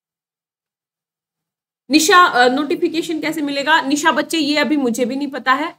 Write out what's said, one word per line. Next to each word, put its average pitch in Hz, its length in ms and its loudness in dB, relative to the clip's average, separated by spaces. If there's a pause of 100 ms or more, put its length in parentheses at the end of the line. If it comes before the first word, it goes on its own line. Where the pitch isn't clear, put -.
(1900)
निशा, 311 280 4
अ, 254 300 4
notification 311 720 -4
कैसे 311 220 -6
मिलेगा? 285 400 0
निशा 294 300 0
बच्चे, 302 260 -2
ये 294 200 0
अभी 294 180 0
मुझे 247 280 -2
भी 254 120 -6
नहीं 277 140 -6
पता 262 240 -2
है, 320 240 -6